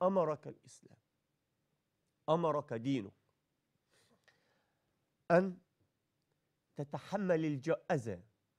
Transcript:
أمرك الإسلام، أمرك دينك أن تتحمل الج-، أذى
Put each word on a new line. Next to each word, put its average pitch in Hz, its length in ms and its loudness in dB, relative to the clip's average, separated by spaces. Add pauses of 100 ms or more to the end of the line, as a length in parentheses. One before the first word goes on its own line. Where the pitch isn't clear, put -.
أمرك 180 460 2
الإسلام، - 500 -20 (1300)
أمرك 151 440 0
دينك 117 400 -2 (2250)
أن 180 260 4 (1160)
تتحمل 165 720 -2
الج-، 151 460 -2
أذى 107 300 -4 (380)